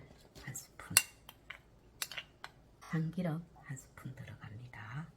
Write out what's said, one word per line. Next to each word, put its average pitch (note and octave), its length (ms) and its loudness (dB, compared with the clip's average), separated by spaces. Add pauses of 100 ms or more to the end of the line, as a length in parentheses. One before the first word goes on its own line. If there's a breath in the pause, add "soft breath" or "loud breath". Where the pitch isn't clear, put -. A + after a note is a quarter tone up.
(440)
한 C3+ 100 -4
스푼, - 400 0 (1900)
참기름 E3 640 4 (200)
한 C#3+ 120 -2
스푼 - 400 -6
들어갑니다. A2 920 -6 (100)